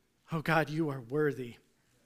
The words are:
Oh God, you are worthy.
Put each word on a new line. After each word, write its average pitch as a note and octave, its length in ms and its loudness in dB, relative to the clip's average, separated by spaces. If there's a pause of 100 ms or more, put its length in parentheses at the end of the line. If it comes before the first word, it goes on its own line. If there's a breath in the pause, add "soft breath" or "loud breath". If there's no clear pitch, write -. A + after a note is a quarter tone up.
(320)
Oh E3 100 -2
God, D#3 280 4
you D#3 200 0
are C3+ 120 -6
worthy. B2+ 540 -2 (500)